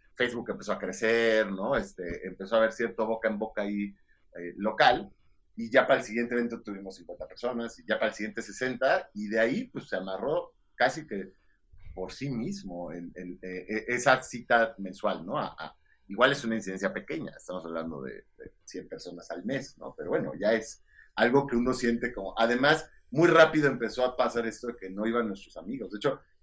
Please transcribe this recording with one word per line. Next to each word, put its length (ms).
Facebook 380
empezó 220
a 60
crecer, 760
¿no? 240
Este, 500
empezó 300
a 20
haber 140
cierto 340
boca 220
en 100
boca 240
ahí, 320
eh, 200
local, 540
y 140
ya 160
para 140
el 40
siguiente 300
evento 260
tuvimos 360
cincuenta 320
personas, 500
y 80
ya 120
para 100
el 60
siguiente 280
sesenta, 720
y 140
de 100
ahí, 300
pues, 200
se 80
amarró 560
casi 320
que 260
por 180
sí 160
mismo 640
el, 240
el, 260
eh, 280
eh, 200
esa 320
cita 580
mensual, 460
¿no? 140
A, 200
a, 180
igual 240
es 120
una 120
incidencia 360
pequeña, 440
estamos 280
hablando 380
de, 240
de 160
cien 240
personas 420
al 140
mes, 340
¿no? 180
Pero 140
bueno, 280
ya 140
es 320
algo 320
que 100
uno 160
siente 400
como... 240
Además, 540
muy 180
rápido 400
empezó 360
a 120
pasar 300
esto 200
de 100
que 140
no 160
iban 220
nuestros 280
amigos, 360
de 40
hecho, 240